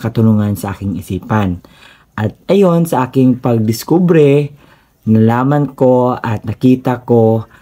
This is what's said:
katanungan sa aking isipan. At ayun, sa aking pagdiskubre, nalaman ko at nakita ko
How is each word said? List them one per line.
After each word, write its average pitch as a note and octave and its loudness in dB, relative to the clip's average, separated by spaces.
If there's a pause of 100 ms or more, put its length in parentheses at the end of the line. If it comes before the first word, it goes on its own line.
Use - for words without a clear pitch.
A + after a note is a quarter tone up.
katanungan G#2+ 0
sa G2+ -6
aking G2 -8
isipan. F#2+ -4 (540)
At G#2+ -6 (100)
ayun, F3 2
sa B2+ -2
aking B2+ 0
pagdiskubre, C#3+ 0 (560)
nalaman B2 2
ko B2+ 2
at A2 -6
nakita B2+ -2
ko A2+ 2 (140)